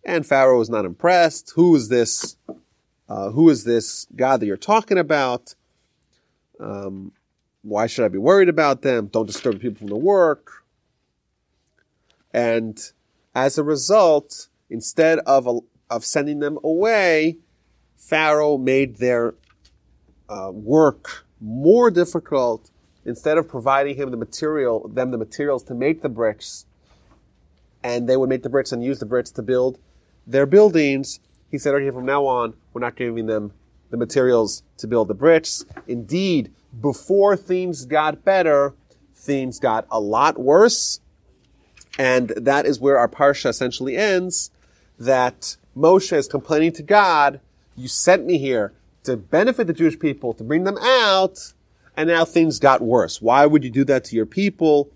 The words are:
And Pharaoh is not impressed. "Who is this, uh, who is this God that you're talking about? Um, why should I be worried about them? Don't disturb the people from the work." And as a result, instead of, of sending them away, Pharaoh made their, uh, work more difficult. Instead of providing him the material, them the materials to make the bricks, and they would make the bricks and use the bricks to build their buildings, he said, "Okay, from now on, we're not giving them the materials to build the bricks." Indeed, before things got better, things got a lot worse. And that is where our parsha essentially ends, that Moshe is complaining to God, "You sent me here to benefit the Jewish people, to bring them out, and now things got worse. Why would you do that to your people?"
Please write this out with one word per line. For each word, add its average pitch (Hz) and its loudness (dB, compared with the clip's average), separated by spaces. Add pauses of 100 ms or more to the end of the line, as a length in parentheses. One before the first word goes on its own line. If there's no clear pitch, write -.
And 170 -4
Pharaoh 131 4
is 107 -2
not 110 -4
impressed. 165 0
"Who 170 4
is 117 -2
this, - -2 (720)
uh, 104 -8
who 156 6
is 131 2
this - -4
God 127 2
that 110 -4
you're 98 -4
talking 214 0
about? 143 -4 (1040)
Um, 98 -12 (500)
why 107 -2
should 117 -2
I - 2
be 95 -4
worried 180 4
about 147 0
them? 120 0
Don't 113 0
disturb 104 -4
the 98 -10
people 113 -8
from 104 -12
the 101 -6
work." 170 0 (1700)
And 117 -2 (560)
as 131 0
a 151 -2
result, 156 0 (200)
instead 160 0
of, 123 0 (260)
of 120 -8
sending 147 -4
them 147 -4
away, 165 0 (580)
Pharaoh 151 0
made 131 0
their, 120 -2 (920)
uh, 98 -12
work 131 0 (140)
more 156 4
difficult. 156 -2 (340)
Instead 151 -2
of 156 -4
providing 135 -2
him 135 -8
the 123 -8
material, 123 -4
them 127 -4
the 123 -6
materials 135 -6
to - -14
make 143 -4
the 147 -6
bricks, 110 -6 (1200)
and 120 -4
they 131 4
would 131 0
make 131 -2
the 127 -8
bricks 135 -2
and 120 -6
use 135 -4
the 113 -10
bricks 120 -4
to 123 -10
build 127 -2 (480)
their 135 2
buildings, 151 4 (300)
he 147 -8
said, 139 -2
"Okay, 139 0
from 127 -10
now 139 0
on, 120 -2 (180)
we're 120 -10
not 120 -6
giving 117 -6
them 104 -4 (380)
the 117 -8
materials 117 0 (140)
to - -14
build 110 0
the 104 -4
bricks." 160 0 (220)
Indeed, 135 -4 (280)
before 196 0
things 180 -6
got 151 -2
better, 151 2 (400)
things 135 -6
got 113 -2
a 113 -2
lot 110 0
worse. 170 2 (1000)
And 127 2
that 135 0
is 131 0
where 135 2
our 120 2
parsha 143 2
essentially 127 -4
ends, 185 -2 (480)
that 127 0 (200)
Moshe 175 4
is 139 -2
complaining 156 -2
to 160 -16
God, 151 2 (340)
"You 127 -14
sent - 2
me 175 0
here 127 -2 (300)
to 127 -4
benefit 202 0
the 165 -4
Jewish 160 0
people, 131 -6
to 110 -14
bring 156 -2
them 196 -4
out, 202 0 (420)
and 156 -2
now 165 2
things 160 0
got 135 4
worse. 110 -2
Why 131 4
would 147 2
you 127 -8
do 131 0
that 131 0
to - -8
your 110 0
people?" 160 0